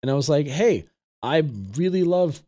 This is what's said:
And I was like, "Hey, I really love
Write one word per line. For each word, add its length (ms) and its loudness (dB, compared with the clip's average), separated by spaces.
And 80 -2
I 40 2
was 140 0
like, 180 2
"Hey, 400 0
I 180 0
really 300 0
love 440 0